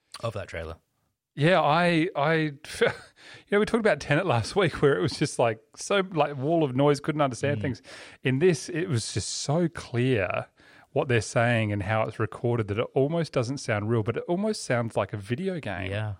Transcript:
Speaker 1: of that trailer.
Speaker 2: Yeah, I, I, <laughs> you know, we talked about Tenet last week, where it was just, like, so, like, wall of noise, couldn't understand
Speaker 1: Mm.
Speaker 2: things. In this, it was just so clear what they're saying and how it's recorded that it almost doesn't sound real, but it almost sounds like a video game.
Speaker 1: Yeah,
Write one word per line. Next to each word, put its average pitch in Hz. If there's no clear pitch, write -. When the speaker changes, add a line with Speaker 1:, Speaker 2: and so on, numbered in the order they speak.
Speaker 1:
of 113
that 80
trailer. 80
Speaker 2:
Yeah, 165
I, 165
I, 151
<laughs> -
you 156
know, 208
we 208
talked 226
about 202
Tenet 165
last 120
week, 185
where 139
it -
was -
just, -
like, 113
so, 202
like, 147
wall 156
of 127
noise, 143
couldn't 147
understand 139
Speaker 1:
Mm. 107
Speaker 2:
things. 127
In 131
this, 156
it 160
was 120
just -
so 165
clear 120
what 151
they're 120
saying 117
and 101
how 110
it's -
recorded 117
that 101
it 120
almost 151
doesn't 131
sound 107
real, 113
but 110
it -
almost 202
sounds 120
like 104
a 110
video 156
game. 92
Speaker 1:
Yeah, 104